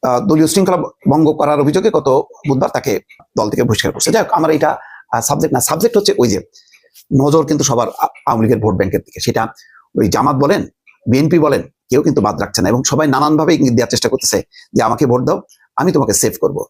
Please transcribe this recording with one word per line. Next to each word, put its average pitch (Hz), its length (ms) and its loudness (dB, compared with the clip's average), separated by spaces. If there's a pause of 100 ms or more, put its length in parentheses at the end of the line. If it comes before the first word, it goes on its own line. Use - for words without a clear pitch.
আহ, 123 180 0
দলীয় 156 260 2
শৃঙ্খলা 185 300 2 (340)
ভঙ্গ 156 220 4
করার 147 280 0
অভিযোগে 180 300 2
গত 143 180 0 (400)
বুধবার 135 220 0
তাকে - 300 -4 (380)
দল - 120 -2
থেকে - 120 -2
বহিষ্কার 113 300 0
করছে। - 180 -2
যাই 214 120 2
হোক, - 100 -2
আমার 185 180 0
এটা, 151 280 0 (340)
আহ, 120 80 -2
সাবজেক্ট 147 340 -2
না, 127 60 0
সাবজেক্ট 170 360 0
হচ্ছে 202 220 2
ওই 120 100 2
যে 98 120 -2 (800)
নজর 147 260 2
কিন্তু 147 180 -2
সবার 117 240 0
আ-, - 180 -6 (200)
আওয়ামী 113 200 0
লীগের 110 160 0
ভোট 107 120 0
ব্যাংকের 95 260 -2
দিকে, - 200 -18
সেটা - 280 -2 (500)
ওই 107 100 2
জামাত 165 280 0
বলেন, 151 300 0 (440)
বিএনপি 147 280 2
বলেন, 147 240 0 (260)
কেউ 143 140 2
কিন্তু 147 180 2
বাদ 104 200 0
রাখছে 98 220 -4
না 92 60 2
এবং 120 140 0
সবাই 151 260 0
নানানভাবে 151 460 2
ইঙ্গিত 135 180 0
দেওয়ার 110 160 0
চেষ্টা 120 200 -2
করতেছে - 340 -2 (300)
যে, - 100 0
"আমাকে 131 240 0
ভোট 123 160 2
দাও, 175 200 -2 (340)
আমি 160 160 0
তোমাকে 127 200 0
সেভ 104 280 0
করব।" - 300 -4